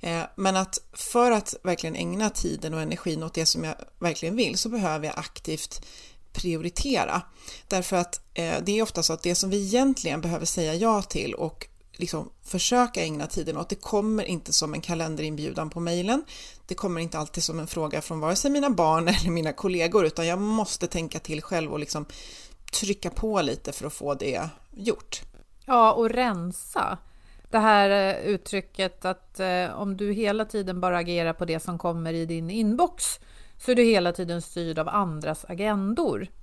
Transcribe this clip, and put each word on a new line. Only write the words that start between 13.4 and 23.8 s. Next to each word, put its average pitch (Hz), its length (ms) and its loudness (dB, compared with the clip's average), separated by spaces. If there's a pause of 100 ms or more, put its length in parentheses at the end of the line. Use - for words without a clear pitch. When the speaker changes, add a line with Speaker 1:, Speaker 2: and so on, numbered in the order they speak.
Speaker 1:
åt, 165 120 -6
det 202 60 -2
kommer 214 480 0
inte 165 300 -4
som 151 200 2
en 151 80 -6
kalenderinbjudan 156 880 -4
på 170 100 -8
mejlen. 180 440 0 (440)
Det 185 80 -4
kommer 175 260 -2
inte 165 180 -6
alltid 151 240 -4
som 165 160 -4
en 160 80 -6
fråga 151 340 -2
från 160 180 -6
vare 160 160 2
sig 277 160 2
mina 285 180 2
barn 165 380 4
<laughs> - 0 -
eller 180 220 4
mina 165 240 0
kollegor, 180 520 2
utan 165 220 0
jag 175 120 0
måste 208 480 0
tänka 160 320 -4
till 156 220 -6
själv 160 300 -2
och 147 80 -4
liksom 147 260 -4 (720)
trycka 196 300 -2
på 214 320 0
lite 139 300 -2
för - 160 -8